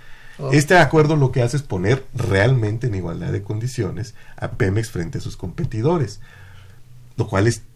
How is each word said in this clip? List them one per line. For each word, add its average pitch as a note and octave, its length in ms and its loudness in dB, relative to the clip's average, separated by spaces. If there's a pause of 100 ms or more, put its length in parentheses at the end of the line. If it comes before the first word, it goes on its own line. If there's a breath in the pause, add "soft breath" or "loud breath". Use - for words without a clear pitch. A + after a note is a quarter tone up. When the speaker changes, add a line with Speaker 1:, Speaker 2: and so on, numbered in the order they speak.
(400 loud breath)
Speaker 1:
Oh. C3 140 -6
Speaker 2:
Este D3+ 240 6
acuerdo D#3 400 6
lo B2+ 160 4
que C3 80 2
hace A#2+ 160 0
es C#3 60 -2
poner G2+ 500 0
realmente G#2+ 720 2
en G#2+ 80 -2
igualdad F2 380 -4
de G2+ 100 -4
condiciones A2 720 -6 (220 loud breath)
a - 140 -6
Pemex G#2 400 0
frente E2+ 260 -6
a F#2 40 -4
sus G2+ 160 -8
competidores, A#2 840 -2 (960 loud breath)
lo - 100 -2
cual G2+ 200 2
es A#2 140 0 (140)